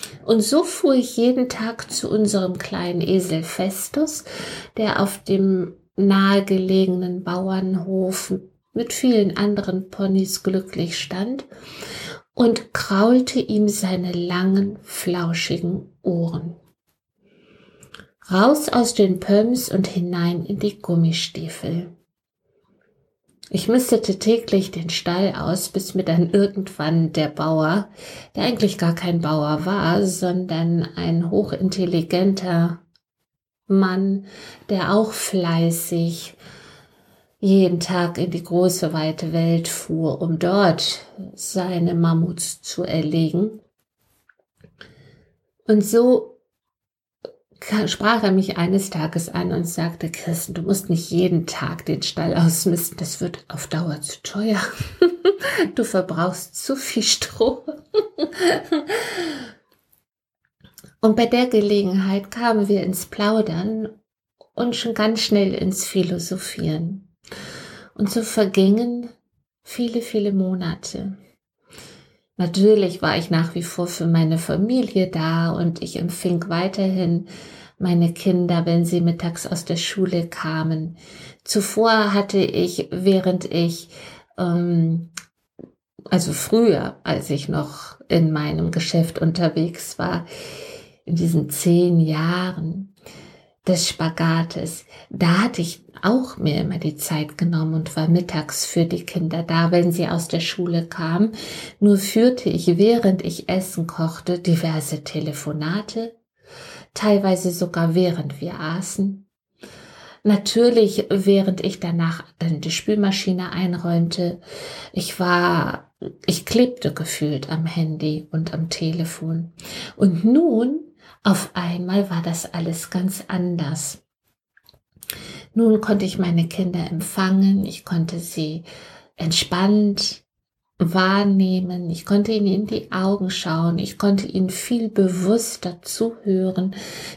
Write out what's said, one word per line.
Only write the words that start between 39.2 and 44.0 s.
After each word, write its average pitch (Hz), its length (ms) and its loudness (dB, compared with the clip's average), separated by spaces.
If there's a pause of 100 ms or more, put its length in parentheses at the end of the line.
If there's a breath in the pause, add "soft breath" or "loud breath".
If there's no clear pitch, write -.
Welt 165 340 2
fuhr, 160 540 -2
um 165 160 0
dort 175 640 2 (340)
seine 175 600 -2
Mammuts 165 680 0
zu - 220 -6
erlegen. 165 760 0 (2000 soft breath)